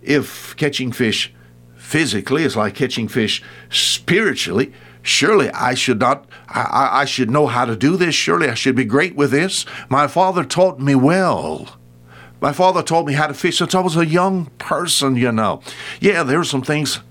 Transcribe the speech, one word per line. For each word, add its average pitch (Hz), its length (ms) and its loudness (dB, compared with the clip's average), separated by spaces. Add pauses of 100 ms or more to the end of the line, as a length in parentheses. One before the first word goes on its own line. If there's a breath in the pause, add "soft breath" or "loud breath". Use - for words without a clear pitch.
if - 540 -4
catching 135 360 -2
fish - 400 -2 (440 soft breath)
physically 147 680 -2
is 127 120 0
like 104 180 0
catching 123 320 -2
fish 107 360 -2 (260 loud breath)
spiritually, 135 1040 -2 (300 loud breath)
surely 147 480 2
I 123 240 -2
should 123 260 0
not, 131 260 0 (220 loud breath)
I, - 140 -4
I, 131 400 2
I - 20 2
should 127 260 -2
know 147 160 4
how 123 200 0
to 113 100 -4
do 143 220 2
this. 170 160 0
Surely 165 340 2
I 117 60 -2
should 127 200 0
be 123 120 0
great 151 280 0
with 143 160 2
this. 160 360 -2 (240 loud breath)
My 139 160 2
father 180 380 0
taught 170 360 0
me 139 140 2
well. 131 840 0 (640 loud breath)
My 147 120 0
father 175 300 2
taught 165 240 0
me 147 60 -2
how 151 140 0
to 143 80 -6
fish 175 240 -2
since 175 160 -2
I 190 60 4
was 175 160 0
a 170 100 2
young 180 400 0 (100)
person, 151 580 -2
you 123 160 2
know. 107 300 0 (400 loud breath)
Yeah, 185 220 2
there 143 180 2
are 170 40 0
some 131 180 -4
things 147 380 -2 (100)